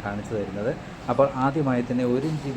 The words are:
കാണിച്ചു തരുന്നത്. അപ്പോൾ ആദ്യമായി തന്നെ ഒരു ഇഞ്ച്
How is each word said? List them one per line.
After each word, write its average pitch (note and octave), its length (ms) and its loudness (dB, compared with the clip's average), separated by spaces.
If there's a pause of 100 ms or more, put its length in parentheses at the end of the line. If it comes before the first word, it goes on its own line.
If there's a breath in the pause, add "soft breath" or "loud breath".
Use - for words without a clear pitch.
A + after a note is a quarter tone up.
കാണിച്ചു G#2 320 -6
തരുന്നത്. G2+ 340 -2 (400 loud breath)
അപ്പോൾ C3+ 160 6 (180)
ആദ്യമായി C3+ 440 2
തന്നെ B2 240 2
ഒരു C3+ 180 2
ഇഞ്ച് C#3 240 -4